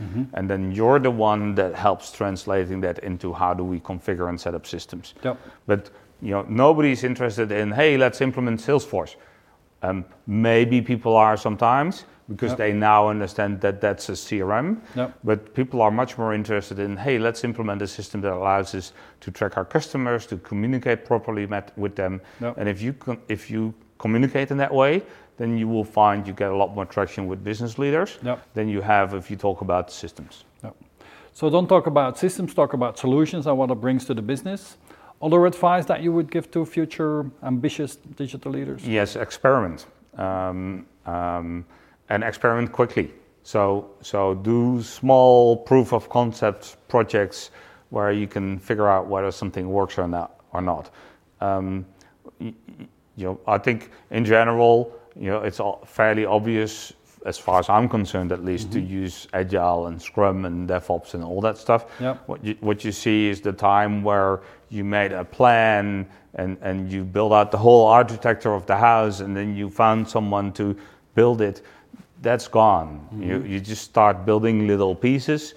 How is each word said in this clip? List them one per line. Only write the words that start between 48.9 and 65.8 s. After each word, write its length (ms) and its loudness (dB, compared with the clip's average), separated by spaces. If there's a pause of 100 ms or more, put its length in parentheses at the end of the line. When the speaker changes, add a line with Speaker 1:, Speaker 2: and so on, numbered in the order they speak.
Speaker 2:
whether 240 -2
something 400 -6
works 280 -2
or 80 0
not, 320 -6 (140)
or 80 -4
not. 300 -4 (500)
Um, 460 -4 (520)
y-, 140 -12 (260)
y-, 80 -18 (300)
you 100 -8
know, 200 -8
I 100 2
think 340 -2 (200)
in 140 0
general, 680 4 (260)
you 120 -4
know, 100 -2
it's 200 -6
all 260 -4
fairly 400 2
obvious, 640 -2 (320)
as 140 -8
far 200 2
as 120 0
I'm 180 4
concerned 440 -2
at 120 -6
least, 280 -4
to 60 -2
Speaker 1:
Mm-hmm. 260 -4
Speaker 2:
use 280 -12
Agile 540 0
and 140 -10
Scrum 440 0
and 240 -6
DevOps 460 -6
and 100 -8
all 160 -6
that 160 0
stuff. 300 0 (140)
Speaker 1:
Yep. 280 -8
Speaker 2:
What 160 -10
you, 160 -6
what 240 -2
you 80 -4
see 380 0
is 100 -6
the 120 -4
time 520 2
where 360 2 (280)
you 160 -6
made 280 0
a 120 -6
plan 840 2 (280)